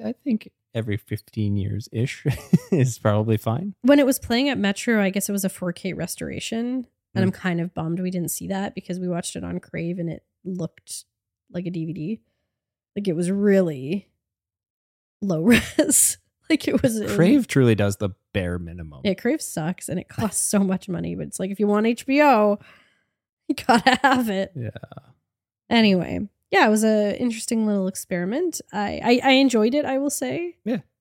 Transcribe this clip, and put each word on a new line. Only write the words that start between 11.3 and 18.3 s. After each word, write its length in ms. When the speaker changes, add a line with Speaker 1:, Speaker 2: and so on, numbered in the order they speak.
Speaker 2:
like 140
a 40
D 160
V 80
D. 280
Like, 120
it 80
was 160
really 760
low 200
<laughs> 360
res. 400
Like, 180
it 140
was, 180
it 80
was 80
Speaker 1:
Crave 320
truly 280
does 220
the 120